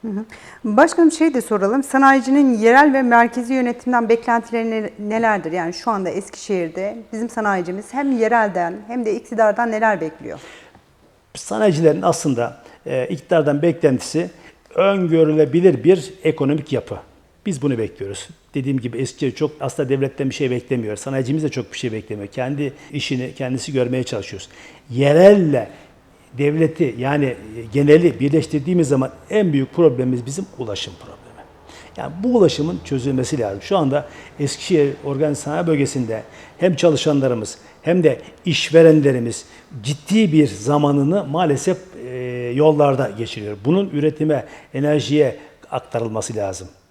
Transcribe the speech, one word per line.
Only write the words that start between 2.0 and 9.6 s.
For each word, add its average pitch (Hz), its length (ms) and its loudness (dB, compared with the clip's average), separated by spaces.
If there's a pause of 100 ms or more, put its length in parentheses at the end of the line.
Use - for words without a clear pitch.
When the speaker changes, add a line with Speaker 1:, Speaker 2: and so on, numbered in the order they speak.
Speaker 1:
yerel 254 360 6
ve 269 80 2
merkezi 233 520 2
yönetimden 240 560 -2
beklentileri 233 640 -2
ne-, 220 180 -4 (200)
nelerdir? 214 420 -2
Yani 175 220 -4
şu - 180 -6
anda 190 180 -4
Eskişehir'de 185 880 -6 (160)
bizim 226 160 -8
sanayicimiz 196 640 -6
hem 269 260 -2
yerelden 202 540 0 (140)
hem 240 180 -6
de 214 100 -2
iktidardan 226 560 0